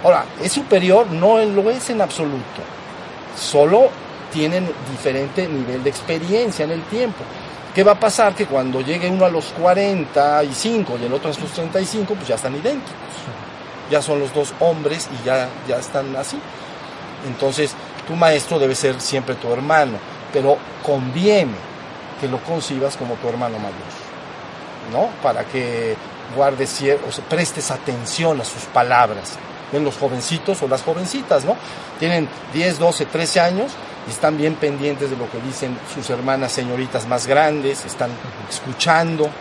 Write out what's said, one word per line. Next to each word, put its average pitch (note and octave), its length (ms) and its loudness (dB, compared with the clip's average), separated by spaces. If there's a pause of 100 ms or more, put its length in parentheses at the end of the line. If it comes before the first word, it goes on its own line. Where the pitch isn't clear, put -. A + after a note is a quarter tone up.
Ahora, D3 220 6 (160)
¿es F3 100 -2
superior? G3+ 560 6
No F#3 320 6
lo G#3 320 4
es B3+ 180 -4
en A3+ 120 -2
absoluto. C#3+ 600 -2 (760)
Solo E3+ 520 6 (420)
tienen E3+ 380 0 (220)
diferente C3+ 560 -2
nivel C3 360 -4
de C#3 60 2
experiencia E3+ 760 0
en D#3+ 60 -2
el E3 120 -4
tiempo. A3+ 400 -2 (500)
¿Qué F#3+ 100 6
va G3+ 100 10
a G3+ 60 2
pasar? G#3+ 340 4
Que G3+ 120 0
cuando C3 360 0
llegue E3+ 280 0
uno F#3 160 6
a F#3 40 6
los E3 160 0
cuarenta E3 1000 4
y C#3 100 -2
cinco G3+ 480 0
y A#2+ 40 -4
el A#2+ 80 0
otro D3 180 -2
a - 20 -4
sus - 180 -6
treinta E3+ 300 -2
y F#3+ 40 0
cinco, G#3+ 300 -2
pues F#3 120 -8
ya A#2 80 2
están B2+ 200 -4
idénticos. A#3+ 380 -2 (960)
Ya D3 100 4
son D3 180 0
los C3+ 140 -2
dos D3 260 0
hombres D#3+ 480 2 (140)
y A#2 40 -8
ya, B2+ 220 2 (200)
ya B2 100 0
están C3+ 380 -4
así. C#3 220 -6 (880)
Entonces, C3+ 440 0 (360)
tu D#3+ 80 -6
maestro D#3+ 440 4
debe C3 160 4
ser C3 240 2
siempre C3 360 -2
tu A#2+ 160 -4
hermano, C3+ 460 4 (360)
pero C#3 240 4 (280)
conviene C#3+ 680 2 (680)
que C#3 80 -2
lo B2 160 -2
concibas C#3 540 -2
como A#2+ 180 -4
tu A#2+ 140 -4
hermano A#2 300 -2
mayor, G2+ 140 -6 (1160)
¿no? B2+ 180 2 (120)
Para A#2 220 2
que A#2 520 -2 (400)
guardes C3+ 460 2
cier-, C#3+ 260 4
o B2 40 -6
sea, B2+ 140 -8
prestes D#3+ 460 -2
atención C3 680 -2
a G#2+ 40 -4
sus - 180 -10
palabras. B2 680 4 (380)
Ven D3 120 0
los C#3 140 -2
jovencitos C#3+ 680 -2
o C#3 40 0
las C3 140 2
jovencitas, E3+ 640 0
¿no? G#3 100 2 (440)
Tienen E3 280 2 (260)
diez, D#3+ 260 0
doce, D#3+ 260 4
trece E3 340 0
años F#3 320 2 (360)
y - 40 -8
están D#3 260 2
bien D3+ 180 2
pendientes C#3+ 540 -2
de C3 80 -4
lo A#2+ 120 -6
que A#2 120 -8
dicen B2+ 360 -6 (160)
sus C#3 160 -8
hermanas C3 440 0
señoritas B2 540 -2
más B2 200 0
grandes, C#3+ 580 2
están - 240 -4 (400)
escuchando. D#3+ 800 2 (120)